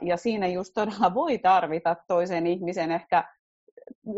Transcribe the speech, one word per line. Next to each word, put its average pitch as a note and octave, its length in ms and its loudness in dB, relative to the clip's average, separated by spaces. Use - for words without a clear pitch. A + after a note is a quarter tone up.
ja F3 140 0
siinä G#3 300 -2
just F3+ 280 -4
todella G#3 400 0
voi C4+ 240 0
tarvita E3+ 580 2
toisen F3 380 0
ihmisen F3 440 -2
ehkä E3+ 340 0